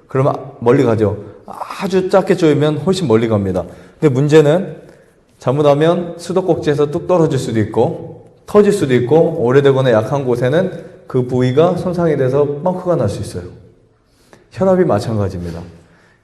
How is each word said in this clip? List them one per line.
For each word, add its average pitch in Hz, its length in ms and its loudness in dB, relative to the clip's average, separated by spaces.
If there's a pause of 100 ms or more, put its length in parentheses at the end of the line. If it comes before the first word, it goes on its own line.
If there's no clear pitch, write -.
그러면 135 260 0 (260)
멀리 123 240 4
가죠. 107 340 0 (260)
아주 185 640 -4
작게 185 280 2
조이면 151 420 2
훨씬 185 280 -2
멀리 113 220 2
갑니다. 98 360 -2 (360)
근데 151 120 2
문제는 147 640 2 (600)
잘못하면 151 800 0
수도꼭지에서 151 720 -2
뚝 170 160 -8
떨어질 160 320 2
수도 110 220 -4
있고, - 720 -4 (160)
터질 202 260 4
수도 135 220 0
있고, 123 480 2
오래되거나 131 500 4
약한 135 320 0
곳에는 127 640 -2 (220)
그 127 160 -2
부위가 127 500 2
손상이 170 400 -2
돼서 139 460 0
뻥크가 180 320 -2
날 123 140 -2
수 95 120 -6
있어요. 90 300 -12 (1000)
혈압이 185 320 2
마찬가지입니다. 101 760 -4 (640)